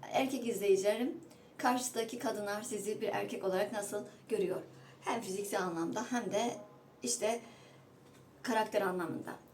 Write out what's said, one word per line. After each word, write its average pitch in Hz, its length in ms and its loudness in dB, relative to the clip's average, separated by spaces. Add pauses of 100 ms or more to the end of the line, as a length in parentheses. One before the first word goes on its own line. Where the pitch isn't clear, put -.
(120)
Erkek 254 360 2
izleyicilerim, 202 680 4 (400)
karşıdaki 247 640 0
kadınlar 208 420 -2
sizi 208 400 -4
bir 214 60 -2
erkek 202 360 -2
olarak 185 300 2
nasıl 208 300 -4 (260)
görüyor? 190 320 0 (400)
Hem 233 200 -2
fiziksel 196 400 -2
anlamda 175 480 -2
hem 240 220 -2
de 233 240 2 (480)
işte 214 380 0 (1000)
karakter 214 400 2
anlamında. 180 540 -2 (180)